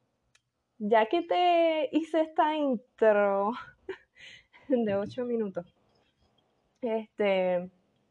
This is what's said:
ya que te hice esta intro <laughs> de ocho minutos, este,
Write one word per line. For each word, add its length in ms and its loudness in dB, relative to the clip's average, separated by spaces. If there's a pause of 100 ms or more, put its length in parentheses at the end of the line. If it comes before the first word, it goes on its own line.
(760)
ya 300 2
que 160 0
te 680 2
hice 300 -2
esta 340 0
intro 960 0 (1000)
<laughs> 160 -20
de 260 0
ocho 300 -4
minutos, 400 -4 (1160)
este, 880 -2 (420)